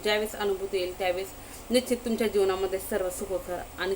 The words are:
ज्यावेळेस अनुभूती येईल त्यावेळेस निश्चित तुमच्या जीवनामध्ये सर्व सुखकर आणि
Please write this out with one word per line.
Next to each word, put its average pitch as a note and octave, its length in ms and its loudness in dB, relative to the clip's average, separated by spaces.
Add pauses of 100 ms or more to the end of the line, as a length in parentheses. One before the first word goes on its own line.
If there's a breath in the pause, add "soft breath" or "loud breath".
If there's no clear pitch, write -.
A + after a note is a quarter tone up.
ज्यावेळेस G#3 320 0
अनुभूती G3 420 0
येईल F3+ 220 -2
त्यावेळेस F#3+ 280 0 (420 loud breath)
निश्चित B3 360 4
तुमच्या A3+ 220 2
जीवनामध्ये F#3+ 520 2
सर्व F#3+ 300 0
सुखकर F3+ 480 -4 (220)
आणि F#3+ 160 0